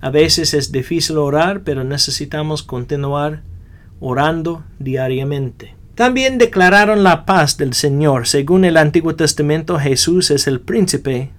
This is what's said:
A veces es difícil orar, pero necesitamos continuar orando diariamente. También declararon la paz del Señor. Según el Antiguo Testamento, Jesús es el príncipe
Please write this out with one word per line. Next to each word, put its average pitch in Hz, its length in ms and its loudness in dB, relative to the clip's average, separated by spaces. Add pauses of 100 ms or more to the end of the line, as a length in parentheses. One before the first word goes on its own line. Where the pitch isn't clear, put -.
A 135 100 -6
veces 156 440 2
es 143 180 -2
difícil 156 460 -4
orar, 156 440 0
pero 135 220 -4
necesitamos 147 760 -4
continuar 143 800 -6 (580)
orando 156 640 -2 (140)
diariamente. 135 960 -6 (200)
También 254 440 0
declararon 208 640 4
la 170 240 4
paz 160 320 2
del 135 160 -2
Señor. 139 520 2
Según 160 380 2
el 165 120 4
Antiguo 160 380 2
Testamento, 156 640 0
Jesús 143 520 2
es 143 160 2
el 131 140 -2
príncipe 139 800 -2